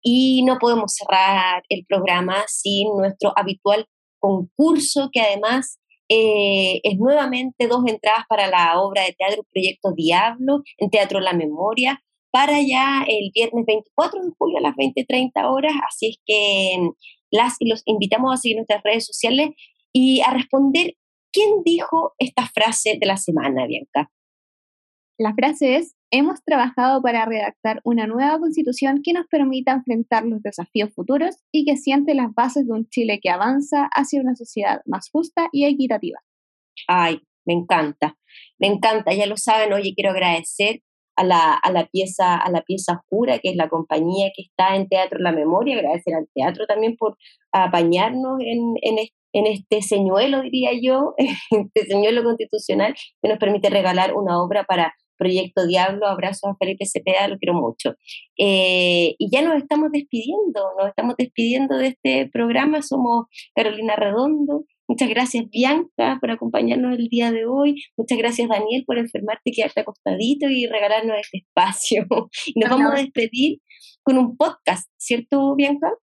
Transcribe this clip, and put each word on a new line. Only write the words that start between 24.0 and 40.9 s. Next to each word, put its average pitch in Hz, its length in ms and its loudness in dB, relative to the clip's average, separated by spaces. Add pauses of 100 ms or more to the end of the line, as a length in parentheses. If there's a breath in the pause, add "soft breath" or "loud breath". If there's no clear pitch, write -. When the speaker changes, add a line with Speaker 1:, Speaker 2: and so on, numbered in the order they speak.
Speaker 2:
La 214 160 -2
frase 262 420 2
es: 330 200 -2 (140)
"Hemos 285 340 0
trabajado 254 580 2
para 233 240 0
redactar 220 580 -4
una 226 240 0
nueva 277 320 0
constitución 285 640 -2
que 339 100 0
nos 339 140 -2
permita 262 460 0
enfrentar 233 520 -2
los 214 160 -4
desafíos 208 540 -6
futuros 285 400 -2 (160)
y 302 120 0
que 285 140 2
siente 285 380 0
las 240 180 -2
bases 254 340 0
de 226 60 -2
un 220 160 -4
Chile 214 320 -2
que 190 80 -2
avanza 269 640 0
hacia 277 280 0
una 254 140 0
sociedad 202 500 -4
más - 260 -8
justa 330 400 -2
y 285 140 2
equitativa". 262 540 -2 (680)
Speaker 1:
Ay, 170 340 2 (240)
me 175 80 0
encanta, 160 640 0 (400 loud breath)
me 190 100 0
encanta, 214 460 2
ya 202 120 2
lo 208 120 -6
saben. 220 360 2
Oye, 196 220 -2
quiero 190 160 0
agradecer 185 720 0 (360)